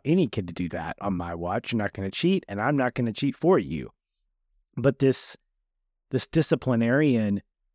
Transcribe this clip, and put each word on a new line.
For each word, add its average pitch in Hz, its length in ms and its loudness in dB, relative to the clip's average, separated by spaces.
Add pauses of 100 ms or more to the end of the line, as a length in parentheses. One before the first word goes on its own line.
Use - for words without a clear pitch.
any 160 220 2
kid 95 200 -6
to 87 60 -12
do 87 160 -4
that 82 320 -8
on 98 140 -2
my 87 180 -6
watch. 90 380 -4
You're 113 100 0
not 101 120 -4
gonna 98 180 -6
cheat, 185 360 0
and 101 140 -6
I'm 139 160 0
not 123 160 0
gonna 117 200 -2
cheat 135 220 -2
for 175 220 4
you." 78 320 -4 (880)
But 135 220 2
this, - 360 2 (760)
this 127 160 -2
disciplinarian, 120 1120 2 (340)